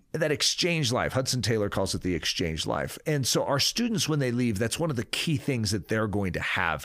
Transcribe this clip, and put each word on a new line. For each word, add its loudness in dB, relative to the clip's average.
That 0
exchange 0
life. 0
Hudson 0
Taylor 0
calls 0
it -4
the 0
exchange -2
life. -2
And 0
so 2
our 0
students, 0
when 2
they 2
leave, 2
that's -2
one 0
of -2
the -2
key 0
things 0
that -2
they're 2
going 0
to -4
have 0